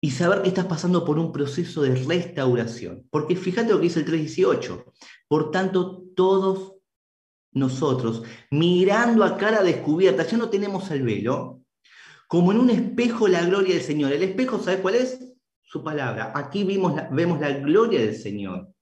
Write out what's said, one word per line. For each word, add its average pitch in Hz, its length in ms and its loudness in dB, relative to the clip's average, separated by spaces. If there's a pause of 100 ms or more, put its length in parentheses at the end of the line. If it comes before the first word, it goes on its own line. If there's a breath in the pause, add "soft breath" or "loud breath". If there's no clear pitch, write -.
Y 147 100 -2
saber 185 320 2
que 190 60 2
estás 180 160 -2
pasando 175 380 0
por 151 140 0
un 165 140 -2
proceso 143 500 -4
de 131 140 2
restauración. 127 1120 -2
Porque 151 260 0
fíjate 220 360 -2
lo 190 60 4
que 165 80 2
dice 170 160 0
el 143 40 -2
tres 160 140 -2
dieciocho. 151 760 -2 (340 loud breath)
"Por 156 220 0
tanto, 185 540 -2 (120)
todos 190 600 2 (760)
nosotros, 127 680 0 (300 loud breath)
mirando 196 720 4
a 185 120 2
cara 214 280 2
descubierta", 165 640 2
ya 226 100 -2
no 233 120 -2
tenemos 196 420 -4
el 143 100 -2
velo, 117 600 -4 (640 loud breath)
"como 175 240 4
en 220 80 4
un 254 100 6
espejo 226 580 0
la 175 180 4
gloria 190 280 2
del 160 100 0
Señor". 147 280 0
El 147 100 0
espejo, 208 380 -2
¿sabes 190 220 -2
cuál 190 120 0
es? 254 320 -2 (380)
Su 139 200 -10
palabra. 123 520 -6
Aquí 147 280 -4
vimos 185 300 0
la, 165 160 -6
vemos 160 300 0
la 143 140 -2
gloria 156 460 2
del 107 160 0
Señor. 98 560 -10 (100)